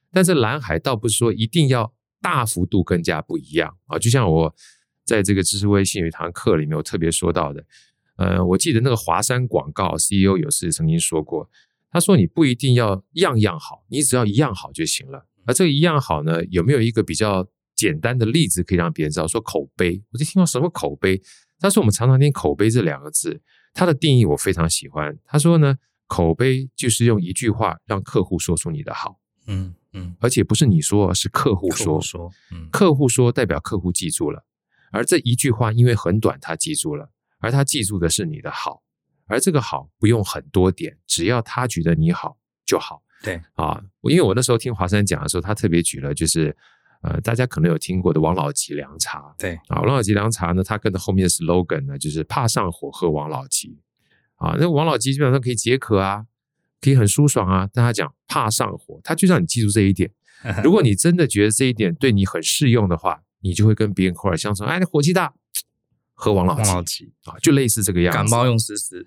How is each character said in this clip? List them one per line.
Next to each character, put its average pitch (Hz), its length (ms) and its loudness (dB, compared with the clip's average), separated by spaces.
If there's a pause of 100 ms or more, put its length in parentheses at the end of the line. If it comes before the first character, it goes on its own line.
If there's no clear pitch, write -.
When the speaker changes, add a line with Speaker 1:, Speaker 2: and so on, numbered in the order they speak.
(120)
Speaker 1:
但 180 140 4
是 175 100 2
蓝 127 240 0
海 87 200 -4
倒 135 160 -2
不 110 120 -4
是 107 80 0
说 117 160 2
一 110 140 -2
定 151 220 2
要 123 260 0 (260)
大 160 240 -2
幅 90 220 -2
度 87 180 0
更 87 200 0
加 82 180 -2
不 82 160 -8
一 - 140 -10
样 78 340 -2
啊， 80 140 -4
就 117 100 0
像 120 180 4
我 80 280 2 (500)
在 110 160 2
这 98 140 2
个 95 80 0
知 98 160 -4
识 101 80 0
微 101 180 4
信 98 160 -4
有 82 60 -2
一 - 20 -2
堂 85 220 -8
课 98 240 0
里 76 100 0
面 78 100 -4
我 78 60 -4
特 - 160 -8
别 85 140 0
说 85 200 -2
到 80 220 -2
的， 73 100 -14 (520)
呃， 92 280 0
我 90 140 2
记 165 160 0
得 113 80 4
那 131 80 2
个 120 60 2
华 87 260 -2
山 123 260 -2
广 82 240 -4
告 85 260 -2
C 90 180 -2
E 95 100 4
O 98 120 2
有 76 120 -4
次 85 220 -4
曾 80 160 -2
经 82 120 2
说 82 220 -2
过， 76 260 -8 (440)
他 175 80 0
说 180 180 4
你 107 80 6
不 165 180 0
一 127 120 2
定 131 180 2
要 104 380 2
样 165 300 0
样 90 180 0
好， - 300 -18
你 127 120 -2
只 - 140 0
要 123 100 2
一 101 80 -2
样 127 220 0
好 - 160 -14
就 - 120 -6
行 - 280 -6
了。 139 160 -20 (180)
而 117 80 -2
这 185 120 2
个 165 40 4
一 143 120 2
样 160 200 2
好 78 220 -2
呢， 82 220 -2
有 87 180 -2
没 123 100 2
有 131 80 2
一 117 80 2
个 110 140 0
比 - 100 -4
较 95 340 -2 (280)
简 82 240 -2
单 120 180 -2
的 117 80 2
例 135 220 2
子 90 160 -2
可 95 100 -2
以 90 40 2
让 85 140 0
别 80 120 -4
人 76 80 -2
知 78 80 -4
道？ 78 80 -2
说 - 120 -2
口 - 360 -6
碑， 90 260 -2 (100)
我 117 60 -12
就 147 80 -2
听 190 160 0
到 175 40 4
什 127 140 -2
么 170 100 -2
口 - 260 -6
碑？ 95 260 0 (380)
他 196 100 2
说 202 120 2
我 139 40 2
们 107 80 4
常 123 140 0
常 131 120 4
听 143 120 4
口 98 240 -2
碑 104 140 2
这 120 120 2
两 143 220 -2
个 151 80 -14
字， - 300 -6 (320)
他 180 120 0
的 175 80 4
定 139 240 4
义 117 80 6
我 73 120 2
非 - 140 -2
常 85 160 0
喜 - 200 -4
欢。 76 280 -8 (100)
他 - 120 -2
说 165 220 4
呢， 139 180 4 (300)
口 82 260 2
碑 131 420 0
就 - 140 -2
是 117 160 2
用 110 160 4
一 87 100 -6
句 120 180 -2
话 104 360 -2
让 98 160 -4
客 101 220 0
户 90 160 -4
说 85 180 -2
出 85 140 -6
你 73 100 -8
的 - 120 -10
好。 - 260 -12 (260)
Speaker 2:
嗯， 95 280 -6 (200)
嗯。 90 260 -12
Speaker 1:
而 123 100 0
且 113 140 0
不 85 100 0
是 147 120 2
你 90 160 4
说， 101 320 0
是 - 160 -2
客 - 260 2
户 92 160 -2
说。 - 140 -4
Speaker 2:
客 80 80 0
户 78 80 0
说， 85 300 -12 (200)
嗯。 80 200 -14
Speaker 1:
客 180 220 4
户 139 140 2
说 120 240 2
代 123 140 0
表 73 140 -2
客 107 200 -6
户 87 120 -2
记 85 180 -4
住 76 200 -4
了， - 140 -10 (480)
而 101 140 -2
这 180 140 2
一 120 160 0
句 131 160 0
话 110 200 0
因 120 140 4
为 120 100 4
很 101 240 0
短， 90 220 0
他 80 140 -8
记 151 200 -6
住 147 200 -6
了， - 140 -12 (300)
而 110 100 -2
他 139 140 2
记 135 200 -2
住 98 140 -4
的 85 120 0
是 98 160 -2
你 76 160 -8
的 73 100 -10
好， - 320 -10 (420)
而 110 140 -2
这 180 120 0
个 147 100 2
好 71 280 -8 (100)
不 104 80 2
用 110 160 2
很 - 260 -8
多 92 220 4
点， 82 260 -10 (100)
只 - 180 -2
要 113 160 0
他 123 240 -4
觉 95 160 -4
得 82 140 2
你 80 160 2
好 - 260 -6 (280)
就 - 120 0
好。 - 260 -10 (200)
Speaker 2:
对。 87 180 -6 (120)
Speaker 1:
啊， 78 280 -4 (200)
因 139 160 2
为 185 40 6
我 110 140 4
那 131 60 2
时 127 100 0
候 117 60 4
听 123 160 -4
华 92 140 -2
山 104 180 2
讲 92 180 -2
的 76 60 -6
时 - 80 -2
候， 87 40 -2
他 101 140 -4
特 104 140 0
别 85 120 4
举 69 200 -4
了 71 120 -6
就 80 140 -2
是， 78 280 0 (460)
呃， 80 200 -4
大 117 120 -2
家 123 140 0
可 - 140 -4
能 85 100 4
有 80 60 0
听 92 240 -4
过 87 100 2
的 78 80 2
王 80 160 2
老 76 160 -2
吉 - 220 -6
凉 71 260 -12
茶。 73 400 -10
Speaker 2:
对。 90 160 -8 (140)
Speaker 1:
啊， - 100 -2
王 87 60 0
老 131 160 2
吉 104 120 0
凉 104 160 2
茶 87 220 -2
呢， 90 100 2
他 104 160 -4
跟 104 140 -2
着 90 80 -4
后 - 140 -4
面 95 100 4
的 90 60 2
slogan 82 560 0
呢， 69 120 -10
就 - 120 -6
是 78 160 -4
“怕 131 200 -2
上 113 240 0
火， 71 220 -10
喝 - 180 -2
王 76 200 -4
老 67 180 -10
吉”。 - 320 -8 (560)
啊， - 240 -4
那 170 100 2
王 156 160 2
老 156 120 0
吉 135 160 -2
基 139 60 -4
本 135 120 2
上 139 80 2
可 123 100 -4
以 120 60 -2
解 117 220 0
渴 107 220 0
啊， 101 260 -2 (540)
可 135 120 2
以 139 40 6
很 110 120 4
舒 147 200 4
爽 104 220 2
啊， 95 240 2
但 123 100 0
他 120 80 2
讲 87 220 -2 (140)
“怕 120 220 -2
上 104 280 -4
火”， - 260 -20
他 160 120 -4
就 185 120 2
让 170 140 4
你 82 60 -2
记 117 140 -2
住 107 80 2
这 104 120 4
一 98 100 6
点。 92 200 0 (260)
Speaker 2:
<laughs> 101 260 -6
Speaker 1:
如 151 80 6
果 196 120 4
你 113 100 4
真 175 240 2
的 170 80 4
觉 101 200 2
得 107 40 4
这 135 160 0
一 127 80 2
点 101 220 0
对 131 160 2
你 98 120 4
很 90 180 -4
适 135 280 2
用 113 180 4
的 87 80 0
话， 85 280 -4 (180)
你 95 100 -4
就 104 140 2
会 107 80 6
跟 107 180 0
别 92 140 0
人 90 80 0
口 92 140 -6
耳 87 100 0
相 104 160 -4
传 104 160 -4
，“哎， 165 80 -2
你 185 80 0
火 151 160 0
气 147 100 4
大， 175 220 0 (800)
喝 - 200 -2
王 90 120 2
老 90 100 2
吉。” 110 140 -2
Speaker 2:
王 90 60 2
老 87 80 -4
吉。 - 300 -10 (100)
Speaker 1:
啊， - 180 -16
就 165 120 4
类 135 140 2
似 107 160 -2
这 98 80 -2
个 87 100 2
样 87 100 4
子。 78 60 0
Speaker 2:
感 104 120 2
冒 120 160 4
用 120 140 2
湿 104 180 -6
湿。 90 300 -12